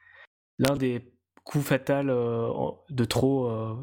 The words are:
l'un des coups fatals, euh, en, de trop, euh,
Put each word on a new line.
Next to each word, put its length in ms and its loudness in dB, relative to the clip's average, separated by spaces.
l'un 160 4
des 340 -2
coups 200 -2
fatals, 440 2
euh, 380 0
en, 420 -4
de 140 0
trop, 440 2
euh, 360 -4